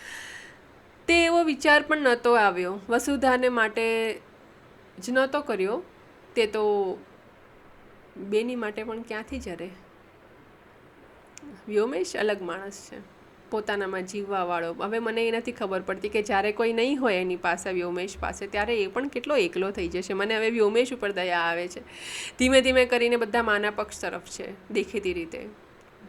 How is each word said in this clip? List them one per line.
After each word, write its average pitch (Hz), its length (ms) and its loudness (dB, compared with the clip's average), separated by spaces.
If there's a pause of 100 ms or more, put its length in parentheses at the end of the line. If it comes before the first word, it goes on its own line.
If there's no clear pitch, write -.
(1080)
તે 339 180 6
એવો 339 180 6
વિચાર 294 380 6
પણ 302 200 0
નહોતો 240 320 4
આવ્યો. 196 460 4 (100)
વસુધાને 254 600 2
માટે 226 640 0 (840)
જ 185 100 -8
નહોતો 262 320 2
કર્યો. 220 420 -2 (520)
તે 233 120 4
તો 208 500 0 (1200)
બેની 214 380 0
માટે 214 280 -6
પણ 220 180 -8
ક્યાંથી 226 380 -8
જરે? 180 300 -10 (2000)
વ્યોમેશ 240 480 0
અલગ 208 260 0
માણસ 190 500 -10
છે, - 260 -18 (320)
પોતાનામાં 196 560 -2
જીવવાવાળો. 185 680 -2
હવે 202 260 -4
મને 226 280 -2
એ 226 40 0
નથી 240 200 -2
ખબર 190 300 -4
પડતી 190 280 -4
કે 214 120 0
જ્યારે 208 300 0
કોઈ 226 220 0
નહીં 254 280 2
હોય 220 140 2
એની 180 200 0
પાસે, 175 360 -2
વ્યોમેશ 180 480 -4
પાસે, 185 280 -6
ત્યારે 208 360 0
એ 190 40 -4
પણ 240 200 -4
કેટલો 277 280 -2
એકલો 185 360 2
થઈ 196 160 -4
જશે. 180 260 -4
મને 208 240 0
હવે 220 120 0
વ્યોમેશ 233 440 2
ઉપર 202 180 -4
દયા 180 280 0
આવે 170 280 0
છે. - 120 -12 (580)
ધીમે 262 240 6
ધીમે 254 240 6
કરીને 240 300 2
બધા 233 280 0
માના 208 280 2
પક્ષ 208 300 -6
તરફ 180 240 -6
છે - 440 -14
દેખીતી 196 440 -2
રીતે, 170 360 -8 (600)